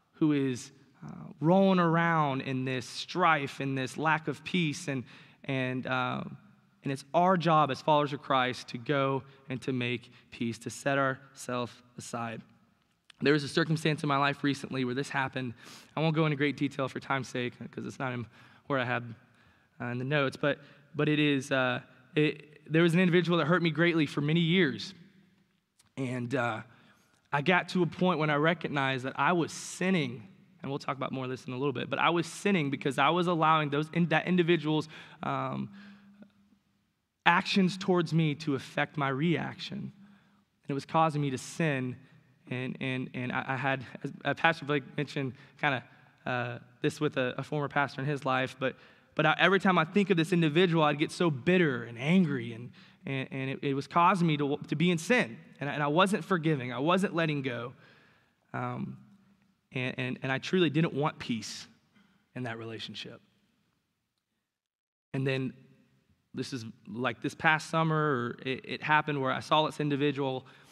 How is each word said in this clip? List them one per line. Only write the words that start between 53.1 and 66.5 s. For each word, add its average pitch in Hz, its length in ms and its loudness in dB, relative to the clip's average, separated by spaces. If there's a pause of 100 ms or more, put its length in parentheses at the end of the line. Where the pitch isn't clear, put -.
and 135 200 -6
it, 135 120 -6
it 143 120 0
was 139 120 -4
causing 175 400 4
me 156 120 4
to, 147 180 0 (100)
to - 80 -4
be 170 160 4
in 170 80 2
sin. 170 400 0 (220)
And 139 100 -4
I, 117 40 -6
and 147 80 -2
I 147 40 0
wasn't 175 380 2
forgiving. 151 480 0
I 120 80 -6
wasn't 175 340 2
letting 156 280 0
go. 123 320 -8 (800)
Um, 127 460 -6 (720)
and, 127 260 -4
and, 127 240 -4
and 135 100 -2
I 131 60 -2
truly 175 320 2
didn't 160 240 0
want 143 240 -2
peace - 480 -8 (680)
in 127 100 -10
that 113 140 -8
relationship. 113 640 -12 (1900)
And 135 120 -2
then 135 260 -2 (800)
this - 180 -6